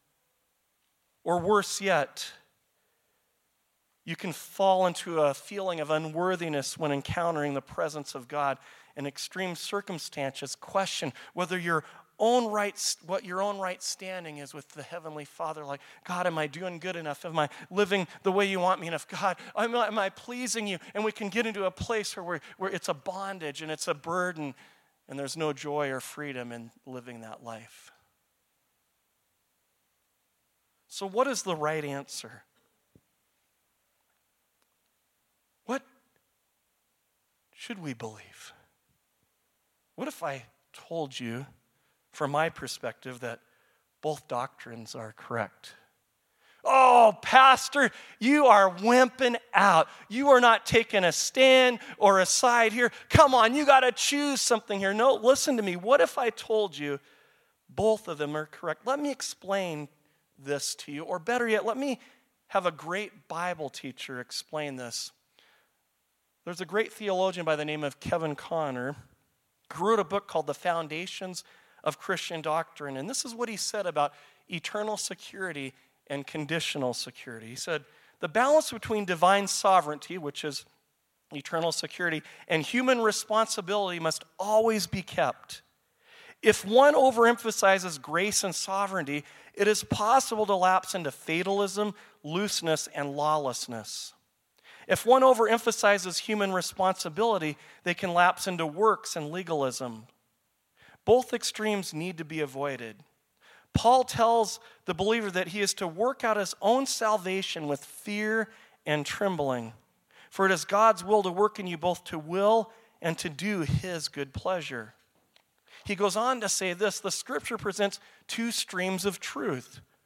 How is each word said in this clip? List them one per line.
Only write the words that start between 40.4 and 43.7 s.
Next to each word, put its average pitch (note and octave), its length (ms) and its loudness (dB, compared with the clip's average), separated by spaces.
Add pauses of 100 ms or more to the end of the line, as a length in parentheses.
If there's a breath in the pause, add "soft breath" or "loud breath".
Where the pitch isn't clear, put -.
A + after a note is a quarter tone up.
told D3+ 480 -10
you, B2 280 -10 (640)
from C#3+ 200 -4
my D#3 180 0
perspective, B2+ 720 -12
that A#2 180 -10 (600)